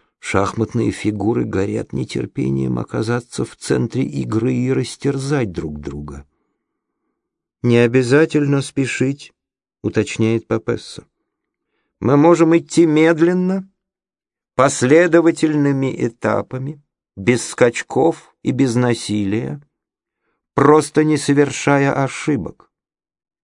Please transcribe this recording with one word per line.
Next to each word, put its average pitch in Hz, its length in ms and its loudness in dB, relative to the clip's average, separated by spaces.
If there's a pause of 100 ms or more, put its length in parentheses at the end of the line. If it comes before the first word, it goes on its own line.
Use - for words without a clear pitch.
(200)
Шахматные 107 720 -2
фигуры 107 520 -2
горят 104 480 -4
нетерпением 123 880 -4
оказаться 120 680 -6
в - 120 -12
центре 127 480 -2
игры 123 480 -2
и 123 180 -2
растерзать 131 800 -4
друг 78 300 -8
друга. 71 460 -12 (1400)
«Не 120 160 4
обязательно 139 840 2
спешить», 139 680 -4 (500)
уточняет 113 640 -2
папесса. - 600 -6 (920)
«Мы 127 180 2
можем 165 400 6
идти 165 300 2
медленно, 170 840 2 (840)
последовательными 151 1500 2
этапами, 120 760 -6 (340)
без 104 320 0
скачков - 960 0
и 165 100 -2
без 127 220 0
насилия, 120 840 -2 (920)
просто 151 480 4
не 156 140 2
совершая 143 760 2
ошибок. 135 760 -6 (720)